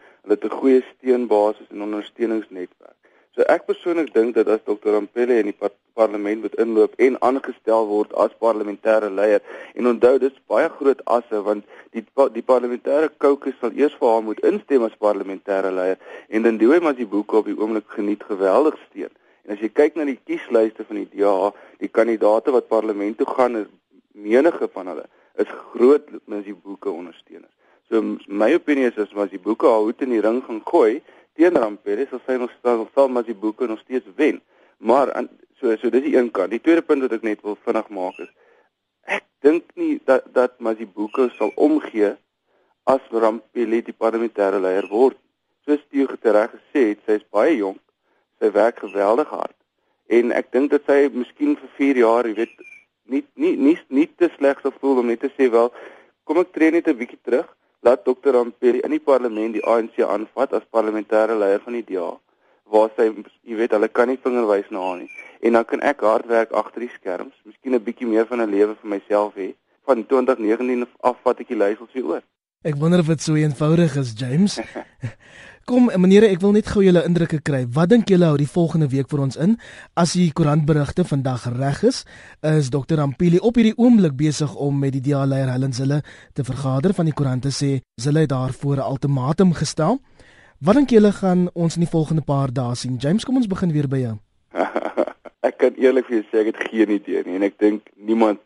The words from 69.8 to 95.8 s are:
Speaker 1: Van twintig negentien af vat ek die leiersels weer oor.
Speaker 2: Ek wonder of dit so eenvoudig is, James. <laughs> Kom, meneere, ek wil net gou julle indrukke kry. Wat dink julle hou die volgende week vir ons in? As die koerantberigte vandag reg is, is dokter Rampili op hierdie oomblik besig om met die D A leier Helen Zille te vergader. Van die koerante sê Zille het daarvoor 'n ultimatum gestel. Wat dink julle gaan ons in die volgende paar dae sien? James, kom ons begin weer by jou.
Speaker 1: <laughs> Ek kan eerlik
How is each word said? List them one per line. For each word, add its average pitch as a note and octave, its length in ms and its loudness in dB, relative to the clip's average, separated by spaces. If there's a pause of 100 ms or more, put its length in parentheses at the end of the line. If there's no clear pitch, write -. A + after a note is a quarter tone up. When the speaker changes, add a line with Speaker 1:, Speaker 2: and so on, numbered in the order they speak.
Speaker 1:
Van A#2 200 0
twintig C3 320 0
negentien A#2+ 480 -2 (140)
af B2 220 -2
vat A#2+ 180 -2
ek - 80 -14
die B2+ 80 -6
leiersels G#2+ 360 -4
weer B2+ 140 -8
oor. D#3+ 160 -6 (400)
Speaker 2:
Ek D3+ 140 -6
wonder E3+ 240 2
of D#3 60 0
dit D#3+ 140 -2
so D#3 140 -2
eenvoudig D3+ 640 0
is, B2+ 200 -4
James. C3+ 440 -2 (480)
<laughs> - 440 -20 (120)
Kom, B3 220 4 (100)
meneere, F#3+ 320 6
ek F#3 140 -2
wil G3+ 100 4
net G#3+ 160 2
gou G#3 160 2
julle F3+ 240 6
indrukke E3 320 0
kry. C#3 220 -4 (100)
Wat E3 160 2
dink A3+ 240 4
julle F3 160 6
hou D3 80 4
die C#3+ 160 0
volgende D#3+ 400 0
week C3+ 160 -2
vir C#3+ 160 -2
ons C3 160 -4
in? F#3+ 140 2 (420)
As - 160 2
die F3+ 140 2 (100)
koerantberigte D3+ 720 0
vandag C3+ 380 -4 (100)
reg C#3 320 -4
is, - 140 -2 (420)
is D3+ 300 2
dokter D3 260 -2
Rampili E3+ 400 2
op A#3 160 0
hierdie A3+ 240 4
oomblik A3 380 6
besig D3+ 420 -2
om C#3+ 220 -2
met C#3 100 0
die C3+ 140 -4
D C#3+ 100 0
A C3+ 80 0
leier C3+ 240 0
Helen C3 240 -2
Zille C3+ 300 -2 (340)
te C#3 80 -4
vergader. C3+ 480 -2
Van E3+ 160 -2
die D3 80 -2
koerante B2+ 320 -2
sê C#3 320 -2 (160)
Zille D3 300 0
het C#3 80 -2
daarvoor C3+ 420 -4
'n A#2+ 160 -4
ultimatum C#3+ 640 0
gestel. E3 460 -2 (580)
Wat F3+ 160 4
dink C#4 140 4
julle G#3+ 220 6
gaan F3+ 420 2
ons E3 260 -2
in E3 80 0
die - 80 -4
volgende D#3 260 0
paar C#3 300 -2
dae A#2+ 240 -4
sien? B2+ 240 -6
James, D#3+ 240 0
kom B3+ 120 -2
ons B3 120 0
begin F3+ 240 -2
weer D3 160 0
by C3 160 -2
jou. A2+ 120 -6 (360)
Speaker 1:
<laughs> - 960 -4
Ek - 100 -8
kan B2 180 2
eerlik B2+ 300 2